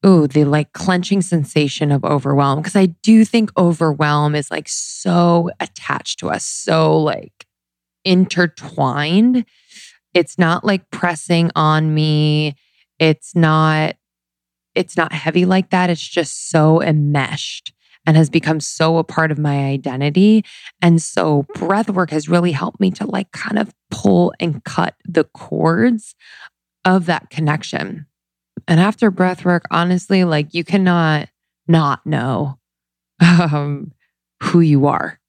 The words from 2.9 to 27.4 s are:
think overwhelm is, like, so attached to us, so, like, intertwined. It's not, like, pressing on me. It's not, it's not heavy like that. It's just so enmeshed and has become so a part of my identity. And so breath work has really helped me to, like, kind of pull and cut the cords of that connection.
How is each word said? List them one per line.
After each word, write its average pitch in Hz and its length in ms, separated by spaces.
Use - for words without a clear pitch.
think 214 340
overwhelm 151 800
is, 147 140
like, 156 180
so 170 920
attached - 640
to 78 100
us, 92 140
so, 160 520
like, - 480
intertwined. 180 1400
It's - 240
not, 165 260
like, 196 260
pressing 170 640
on 156 380
me. 151 600
It's 160 360
not, 156 600
it's - 220
not 165 160
heavy 165 320
like 185 260
that. 180 200
It's 165 180
just - 420
so 160 300
enmeshed 147 920
and 156 100
has 160 140
become 156 300
so 165 380
a 156 60
part 160 280
of 147 60
my 143 280
identity. 143 800
And 165 220
so 151 520
breath 202 360
work 185 200
has 151 180
really 175 240
helped 147 260
me 185 140
to, 202 140
like, - 260
kind - 260
of - 160
pull - 480
and 165 240
cut - 320
the 165 200
cords 220 880
of 185 220
that 165 220
connection. 151 800